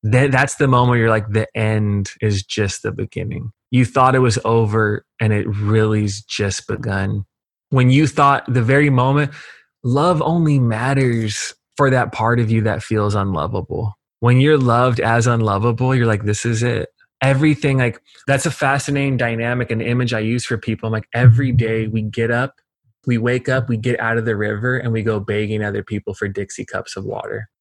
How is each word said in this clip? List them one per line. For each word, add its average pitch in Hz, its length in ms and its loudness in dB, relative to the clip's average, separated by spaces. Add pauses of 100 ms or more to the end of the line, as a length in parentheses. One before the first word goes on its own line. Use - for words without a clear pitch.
then 123 300 2
that's 131 240 2
the 139 120 2
moment 123 220 4
where 120 100 4
you're 113 100 4
like, 107 200 0
"The 107 260 0
end 107 640 0
is 104 220 0
just - 400 -4
the 107 100 -4
beginning." 104 600 -8 (180)
You 127 160 4
thought 131 300 4
it 131 40 4
was 117 260 2
over, 110 600 0 (140)
and 107 140 0
it 104 140 -2
really's 104 760 0
just - 440 -6
begun. 101 580 -4 (440)
When 127 220 4
you 147 160 4
thought 139 440 2
the 120 120 2
very 139 260 4
moment, 139 420 2 (520)
love 151 400 2
only 156 360 2
matters 120 920 0 (240)
for 139 140 4
that 127 200 0
part 117 280 0
of 113 100 0
you 110 120 2
that 107 200 -2
feels 104 320 0
unlovable. 98 840 -4 (240)
When 123 180 4
you're 151 180 4
loved 123 420 2
as 117 280 2
unlovable, 117 680 0
you're 120 140 2
like, 107 160 0
"This 104 220 -2
is 117 180 -2
it." 120 260 -4 (320)
Everything, 139 580 2
like, 120 220 -2 (260)
that's 139 180 0
a 160 60 -2
fascinating 139 680 -2
dynamic 117 540 -2
and 113 100 -2
image 120 320 -2
I 110 60 -2
use 113 260 -2
for 117 120 -4
people. 110 300 -6
I'm 110 60 -4
like, 107 200 -6
every 123 380 4
day 113 360 0
we 110 140 -4
get 113 280 -4
up, 123 300 -2 (480)
we 123 100 0
wake 123 320 -2
up, 131 180 0
we 117 100 -2
get 117 220 -2
out 113 180 -2
of 113 80 -4
the 113 100 -2
river, 107 420 -4
and 120 140 -4
we 113 100 -2
go 107 180 -2
begging 107 440 -4
other 101 180 -4
people 101 320 -8
for 104 140 -6
Dixie 101 380 -8
cups - 300 -10
of 98 100 -10
water. 101 440 -10 (120)